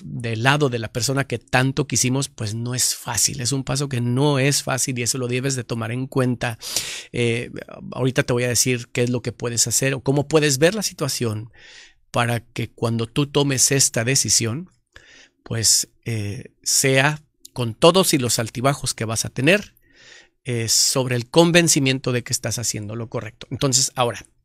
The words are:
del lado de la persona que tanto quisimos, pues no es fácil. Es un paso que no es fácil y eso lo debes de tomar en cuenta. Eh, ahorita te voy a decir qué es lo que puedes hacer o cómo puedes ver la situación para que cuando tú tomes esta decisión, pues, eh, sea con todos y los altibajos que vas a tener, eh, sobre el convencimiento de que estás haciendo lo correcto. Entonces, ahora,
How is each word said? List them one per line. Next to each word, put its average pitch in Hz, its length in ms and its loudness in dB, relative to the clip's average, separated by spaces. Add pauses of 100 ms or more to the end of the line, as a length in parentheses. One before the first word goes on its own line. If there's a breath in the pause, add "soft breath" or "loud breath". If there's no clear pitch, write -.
del 117 420 -4
lado 143 260 4
de 120 80 -4
la 110 140 -8
persona 135 320 -2
que 117 160 -4
tanto 135 480 0
quisimos, 131 400 0
pues 110 260 -8
no 120 220 -6
es - 180 0
fácil. 131 460 -4
Es 120 100 -2
un 135 140 -2
paso 139 240 -2
que 123 120 -4
no 131 380 2
es 139 240 2
fácil 131 360 -4
y 120 40 -4
eso 123 160 -2
lo 123 80 -2
debes 127 300 -2
de 120 80 -6
tomar 113 260 -4
en 127 160 -4
cuenta. 123 520 -2 (540 loud breath)
Eh, 117 380 -2 (400)
ahorita 127 320 0
te 131 100 -2
voy 123 120 0
a 123 40 -2
decir 123 440 0
qué 123 100 0
es 123 80 2
lo 123 100 0
que 117 120 -6
puedes 117 340 -2
hacer 135 280 0
o 127 60 -6
cómo 139 280 2
puedes 147 300 4
ver 175 180 4
la 202 80 -2
situación 117 680 -4 (600 loud breath)
para 117 260 2
que - 320 -8
cuando 113 380 -2
tú 147 180 0
tomes 143 460 2
esta 127 320 2
decisión, 123 640 0 (720 loud breath)
pues, - 460 0 (160)
eh, 104 480 -6 (100)
sea 135 580 2 (320)
con 117 220 -4
todos 175 400 6
y 147 40 2
los 123 200 0
altibajos 123 560 -2
que 117 100 -6
vas 110 200 -4
a 117 60 -8
tener, 175 440 2 (680 loud breath)
eh, 117 240 -4
sobre 123 480 2
el 120 120 -4
convencimiento 160 840 4
de 120 100 0
que - 100 -8
estás 120 280 -4
haciendo 110 340 -6
lo 117 140 -8
correcto. 110 420 -10
Entonces, 131 460 0
ahora, 120 280 -2 (200)